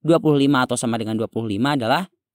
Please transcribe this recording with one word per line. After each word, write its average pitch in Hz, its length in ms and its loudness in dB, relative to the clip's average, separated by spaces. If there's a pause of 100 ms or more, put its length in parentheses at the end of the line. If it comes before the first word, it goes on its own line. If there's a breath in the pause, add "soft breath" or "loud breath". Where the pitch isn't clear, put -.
dua 160 160 4
puluh 151 160 2
lima 139 320 2
atau 123 80 -4
sama 117 240 -4
dengan 110 160 -4
dua 107 160 -4
puluh 113 240 -4
lima 131 160 -2
adalah, 139 400 -2 (220)